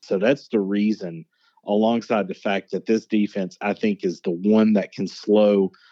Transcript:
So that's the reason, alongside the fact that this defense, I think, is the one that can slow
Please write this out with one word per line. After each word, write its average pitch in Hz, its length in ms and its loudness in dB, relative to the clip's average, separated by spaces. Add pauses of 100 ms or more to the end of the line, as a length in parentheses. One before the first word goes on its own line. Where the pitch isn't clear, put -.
So 104 160 -4
that's 120 300 0
the 113 120 0
reason, 98 640 -2 (400)
alongside 110 640 0
the 92 60 -8
fact 98 380 -4
that 95 140 -6
this 113 200 0
defense, 104 560 -2
I 104 120 -2
think, 101 300 -4
is 87 180 -4
the 95 100 -4
one 107 420 4
that 95 200 0
can 98 140 -6
slow 104 640 2 (200)